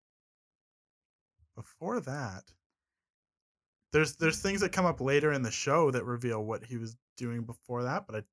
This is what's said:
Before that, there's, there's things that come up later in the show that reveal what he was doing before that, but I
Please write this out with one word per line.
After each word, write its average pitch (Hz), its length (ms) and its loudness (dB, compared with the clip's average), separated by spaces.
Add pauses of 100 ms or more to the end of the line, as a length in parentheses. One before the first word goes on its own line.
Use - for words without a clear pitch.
(1600)
Before 190 460 -6
that, 131 420 -8 (1500)
there's, 151 240 4
there's 160 260 0
things 196 200 0
that 190 100 2
come 185 140 2
up 160 160 0
later 143 320 4
in 135 80 0
the 113 100 0
show 147 400 4
that 117 140 -2
reveal 117 380 -2
what 107 220 -4
he 117 120 -8
was 113 180 -8 (220)
doing 120 260 -4
before 120 400 -6
that, 160 240 -2
but 110 80 -8
I 107 180 -4